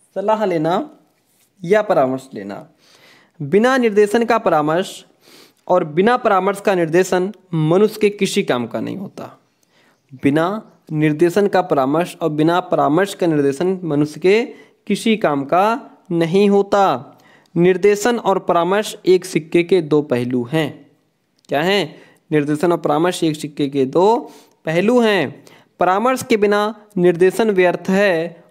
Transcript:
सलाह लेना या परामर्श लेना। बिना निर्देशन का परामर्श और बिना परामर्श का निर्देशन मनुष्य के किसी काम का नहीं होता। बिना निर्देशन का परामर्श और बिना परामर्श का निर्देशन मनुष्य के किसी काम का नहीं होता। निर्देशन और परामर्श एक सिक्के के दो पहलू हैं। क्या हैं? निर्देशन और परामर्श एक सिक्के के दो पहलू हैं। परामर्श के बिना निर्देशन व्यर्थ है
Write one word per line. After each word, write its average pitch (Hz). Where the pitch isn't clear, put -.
सलाह 208
लेना 175
या 208
परामर्श 135
लेना। 101
बिना 214
निर्देशन 220
का 226
परामर्श 165
और 180
बिना 185
परामर्श 196
का 202
निर्देशन 180
मनुष्य 175
के 208
किसी 202
काम 123
का 117
नहीं 117
होता। -
बिना 160
निर्देशन 156
का 196
परामर्श 156
और 165
बिना 156
परामर्श 160
का 185
निर्देशन 160
मनुष्य 151
के 208
किसी 208
काम 147
का 190
नहीं 170
होता। 196
निर्देशन 202
और 190
परामर्श 185
एक 180
सिक्के 165
के 175
दो 151
पहलू 123
हैं। 147
क्या 143
हैं? 185
निर्देशन 151
और 165
परामर्श 160
एक 156
सिक्के 147
के 139
दो 196
पहलू 196
हैं। 196
परामर्श 214
के 226
बिना 208
निर्देशन 180
व्यर्थ 180
है 175